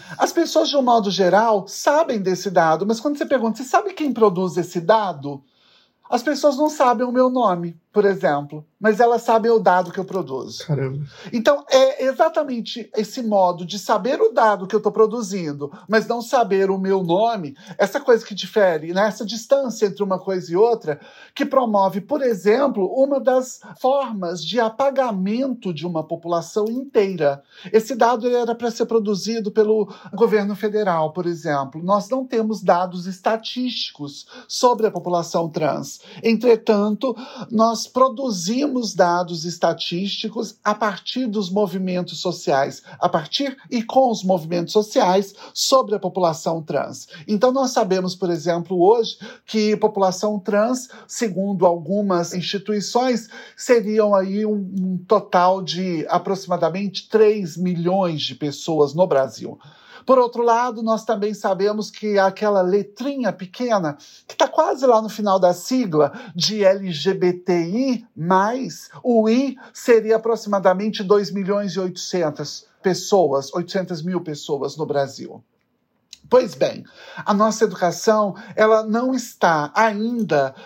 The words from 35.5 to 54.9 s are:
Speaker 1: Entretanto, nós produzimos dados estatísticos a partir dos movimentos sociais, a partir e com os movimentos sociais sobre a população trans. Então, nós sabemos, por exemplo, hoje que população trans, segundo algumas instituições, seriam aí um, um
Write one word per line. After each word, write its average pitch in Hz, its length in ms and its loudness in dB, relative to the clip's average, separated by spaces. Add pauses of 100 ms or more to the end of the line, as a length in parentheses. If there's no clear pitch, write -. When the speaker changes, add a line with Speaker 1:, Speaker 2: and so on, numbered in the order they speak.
Speaker 1:
Entretanto, 220 920 2 (340)
nós 220 360 2
produzimos 254 800 0 (280)
dados 175 500 0
estatísticos 185 1160 -4
a 208 120 0
partir 220 540 -4
dos 202 200 -4
movimentos 185 720 -2
sociais, 143 640 -2 (160)
a 175 100 2
partir 262 480 -4 (140)
e 240 100 -2
com 262 300 2
os 190 140 -4
movimentos 170 480 -2
sociais 202 600 2 (220)
sobre - 400 2
a 202 60 -2
população 170 600 -2
trans. 135 460 -6 (220)
Então, 214 240 2
nós 262 180 0
sabemos, 185 460 0
por 190 120 -2
exemplo, 170 540 -2
hoje 226 340 4 (300)
que 214 300 0
população 208 640 0
trans, 220 480 -2 (180)
segundo 190 580 -2
algumas 175 680 0
instituições, 208 920 -2 (280)
seriam 214 600 2
aí 190 280 0
um, 214 100 0
um 185 520 -4